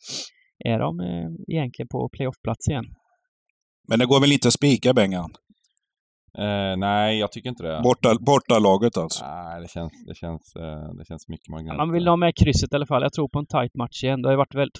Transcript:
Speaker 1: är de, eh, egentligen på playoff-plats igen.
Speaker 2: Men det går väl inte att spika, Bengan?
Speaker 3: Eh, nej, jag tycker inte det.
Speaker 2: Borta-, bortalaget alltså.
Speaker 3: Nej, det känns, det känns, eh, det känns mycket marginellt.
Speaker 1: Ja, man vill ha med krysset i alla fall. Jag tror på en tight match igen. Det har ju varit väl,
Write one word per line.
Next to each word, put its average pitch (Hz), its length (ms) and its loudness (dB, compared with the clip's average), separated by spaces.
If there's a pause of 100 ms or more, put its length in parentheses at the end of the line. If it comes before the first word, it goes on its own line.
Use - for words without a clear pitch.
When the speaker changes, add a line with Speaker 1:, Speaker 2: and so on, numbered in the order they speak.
(640)
Speaker 1:
är 113 140 0
de, 160 220 -4
eh, 170 560 -8
egentligen 127 320 -6
på 127 240 -4
playoff-plats - 560 -6
igen. 127 160 -2 (1040)
Speaker 2:
Men 113 100 2
det 127 80 4
går 135 140 6
väl 143 120 6
inte 127 160 2
att 117 60 4
spika, 127 400 2
Bengan? 95 360 2 (1080)
Speaker 3:
Eh, 101 380 -2
nej, 104 420 0
jag 104 140 -2
tycker 120 160 -12
inte 117 140 -10
det. 80 220 -6
Speaker 2:
Borta-, 120 420 4
bortalaget 110 720 4
alltså. 82 280 -4
Speaker 3:
Nej, 85 380 -12
det 87 80 -14
känns, 85 220 -8 (140)
det - 80 -14
känns, 82 420 -12
eh, 78 420 -12
det 85 60 -18
känns - 240 -16
mycket - 200 -14
marginellt. 80 300 -8
Speaker 1:
Ja, 147 80 0
man 165 80 -2
vill 175 140 0
ha 170 80 4
med 170 200 2
krysset 139 360 2
i 143 40 0
alla 143 100 -2
fall. 131 160 0
Jag 139 100 -2
tror 143 160 -4
på 147 100 -6
en 147 80 -6
tight 127 280 -2
match 120 300 -6
igen. 131 180 -2
Det 127 60 0
har 135 40 4
ju 135 40 4
varit 139 180 0
väl, 135 260 -2